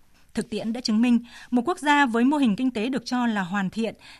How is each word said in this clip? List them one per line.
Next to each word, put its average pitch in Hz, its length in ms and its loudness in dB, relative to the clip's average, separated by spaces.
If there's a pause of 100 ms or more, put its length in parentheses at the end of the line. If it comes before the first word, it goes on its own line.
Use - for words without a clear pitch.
(340)
Thực - 160 -6
tiễn 220 240 -6
đã 247 80 -6
chứng 220 200 0
minh, 240 180 4 (320)
một 247 140 2
quốc 349 140 -2
gia 294 260 4
với 233 180 2
mô 285 140 2
hình 247 180 2
kinh 254 160 -2
tế 226 180 -4
được 254 160 -4
cho 247 200 -2
là 214 160 -2
hoàn 190 280 -4
thiện 220 260 -4 (240)